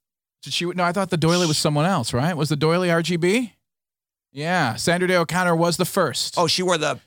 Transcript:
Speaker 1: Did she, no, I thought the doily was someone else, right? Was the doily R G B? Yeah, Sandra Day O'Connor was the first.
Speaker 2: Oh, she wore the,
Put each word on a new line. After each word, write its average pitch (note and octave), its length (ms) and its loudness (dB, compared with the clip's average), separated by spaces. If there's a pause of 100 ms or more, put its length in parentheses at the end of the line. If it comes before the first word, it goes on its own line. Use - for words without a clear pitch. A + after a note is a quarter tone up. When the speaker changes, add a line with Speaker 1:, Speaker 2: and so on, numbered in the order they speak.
(440)
Speaker 1:
Did C#3+ 100 -10
she, F3 120 -4
no, F3 180 -2
I F3 80 0
thought G3 180 -2
the F3 80 -2
doily E3 300 2
was D3+ 100 0
someone D3+ 280 2
else, E3+ 280 0
right? D3 240 0
Was D#3 120 -2
the D#3 60 0
doily E3+ 360 2
R E3+ 100 2
G E3+ 160 -2
B? F#3+ 360 0 (760)
Yeah, D3 440 -2
Sandra F3+ 320 0
Day F3+ 80 2
O'Connor F3 400 2
was E3+ 220 2
the E3+ 80 0
first. - 520 -2
Speaker 2:
Oh, F3 100 2
she - 160 0
wore F3 140 2
the, C#3+ 300 -4